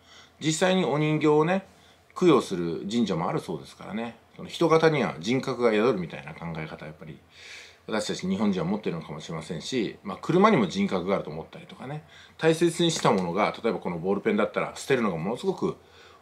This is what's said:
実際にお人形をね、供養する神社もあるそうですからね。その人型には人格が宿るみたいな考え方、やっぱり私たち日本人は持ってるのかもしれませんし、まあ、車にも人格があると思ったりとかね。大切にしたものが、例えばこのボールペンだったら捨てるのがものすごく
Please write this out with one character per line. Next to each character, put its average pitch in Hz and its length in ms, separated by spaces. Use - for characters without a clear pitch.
実 156 280
際 185 80
に 180 100
お 135 120
人 151 220
形 151 80
を 151 180
ね、 190 220
供 185 120
養 131 140
す - 140
る 85 360
神 117 160
社 92 80
も 85 140
あ 147 40
る 156 60
そ 85 180
う - 20
で 71 80
す - 80
か 92 100
ら 92 80
ね。 117 240
そ - 80
の - 60
人 165 200
型 160 200
に 143 140
は 85 160
人 123 220
格 123 220
が 113 80
宿 110 220
る 95 60
み 82 80
た 80 100
い 71 80
な 78 80
考 85 140
え 78 100
方、 78 180
や 78 60
っ 80 40
ぱ 82 100
り 73 140
私 110 200
た 90 80
ち 92 120
日 95 100
本 104 140
人 90 100
は 80 60
持 104 100
っ - 20
て 98 100
る 85 60
の 80 60
か 78 100
も 76 80
し - 100
れ 82 60
ま 80 80
せ 87 120
ん 76 60
し、 117 420
ま 95 120
あ、 - 60
車 185 280
に 196 80
も 101 100
人 95 200
格 90 200
が 98 80
あ - 40
る 80 40
と - 60
思 76 140
っ - 60
た 82 100
り 87 60
と 92 100
か 123 120
ね。 151 160
大 160 180
切 170 280
に 165 80
し - 100
た 143 100
も 98 120
の 85 100
が、 95 200
例 113 60
え 101 40
ば - 60
こ 98 100
の 87 80
ボ 90 140
ー 101 40
ル 98 60
ペ 110 100
ン 104 60
だ 107 80
っ - 60
た 95 80
ら - 160
捨 - 120
て 135 80
る 120 60
の 107 100
が 82 60
も 87 140
の 123 60
す - 80
ご 185 80
く - 220